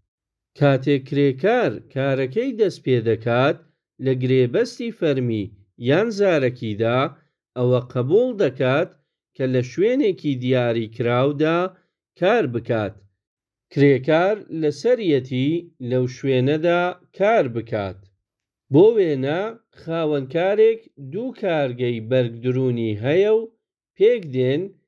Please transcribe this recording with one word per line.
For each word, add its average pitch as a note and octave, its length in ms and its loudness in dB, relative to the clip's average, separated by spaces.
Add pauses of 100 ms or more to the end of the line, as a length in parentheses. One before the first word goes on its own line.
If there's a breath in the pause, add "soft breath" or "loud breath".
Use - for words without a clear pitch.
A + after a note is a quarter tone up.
(580)
کاتێک C#3 460 2
کرێکار C#3+ 680 0 (160)
کارەکەی C3+ 640 -2
دەست G#3 300 -2
پێ B2+ 180 2
دەکات A#2 560 0 (440)
لە C3 140 0
گرێبەستی C3 800 0
فەرمی B2+ 520 -2 (340)
یان D3+ 320 0
زارەکیدا، B2+ 880 0 (580 soft breath)
ئەوە B2 260 2
قبوڵ C#3+ 540 0
دەکات C#3 540 0 (480)
کە C#3 80 -2
لە B2+ 160 0
شوێنێکی G3 720 0
دیاری B2 540 0
کراودا C#3 720 0 (600 soft breath)
کار G3+ 260 2
بکات. A2+ 480 -4 (800)
کرێکار D3 640 4 (160)
لەسەریەتی D3 960 0 (300)
لەو B2+ 280 -2
شوێنەدا C#3+ 720 0 (320)
کار G3+ 340 2
بکات. G#2+ 520 -6 (720)
بۆ D3 200 6
وێنە D#3 500 0 (360)
خاوەنکارێک E3 1040 0 (280)
دوو A3 280 -8
کارگەی B2+ 640 -2
بەرگدرونی A#2+ 1000 -2
هەیە E3+ 340 2
و A3 100 2 (580)
پێک A3 260 4
دێن C3 360 0 (260)